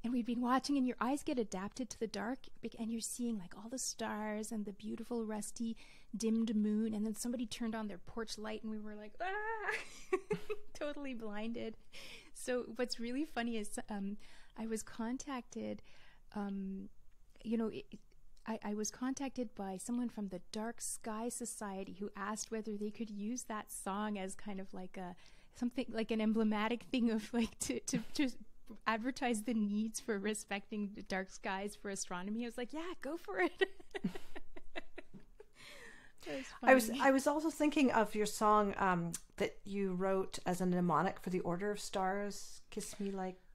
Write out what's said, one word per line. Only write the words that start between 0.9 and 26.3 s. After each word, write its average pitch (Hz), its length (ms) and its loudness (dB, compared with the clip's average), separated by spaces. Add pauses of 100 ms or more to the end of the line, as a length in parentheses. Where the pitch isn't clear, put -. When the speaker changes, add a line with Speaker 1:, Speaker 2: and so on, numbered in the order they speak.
Speaker 1:
eyes 262 220 2
get 294 160 2
adapted 208 520 -2
to - 100 -8
the 226 80 0
dark, 214 300 -2 (220)
bec-, 233 180 -6
and 226 120 -2
you're 233 100 0
seeing, 233 380 -2
like, 175 180 -8
all 214 140 -10
the 262 80 -4
stars 214 720 -2
and 214 140 -2
the 202 80 -4
beautiful, 226 520 -2
rusty, 220 520 -2 (400)
dimmed 226 400 4
moon, 214 360 6
and 214 140 0
then 220 80 0
somebody 240 320 -2
turned 226 280 -2
on 220 120 0
their 202 120 -6
porch - 380 -4
light, 214 280 -4
and 220 80 -4
we 214 80 -4
were 214 160 -6
like, 214 240 -10
"Ah!" 415 1000 0
<laughs> - 560 -2
Totally 294 400 -2
blinded. 220 600 -2 (580)
So 247 300 0 (100)
what's 247 240 0
really 247 260 0
funny 233 320 0
is, 208 220 0 (100)
um, 202 280 -2 (420)
I 220 80 -2
was 220 160 0
contacted, 233 1000 -4 (520)
um, 196 540 -2 (560)
you 220 120 2
know, 226 120 2
it, - 180 -4 (580)
I, 220 200 -2
I 208 100 0
was 214 160 0
contacted 262 640 -2
by 190 220 -4
someone 240 320 -2
from 208 200 -4
the 180 120 -6 (100)
Dark 220 300 -4
Sky 226 480 -4
Society 196 720 -4
who 202 160 -2
asked 202 340 -4
whether 220 260 -2
they 208 140 0
could 214 200 -4
use 208 340 -2
that 214 260 -6
song 208 480 -2
as 190 160 -2
kind 202 240 -4
of 190 160 -6
like 185 220 -6
a, 180 180 -6 (400)
something, 240 380 0
like, 226 180 0
an 220 100 4
emblematic 220 640 4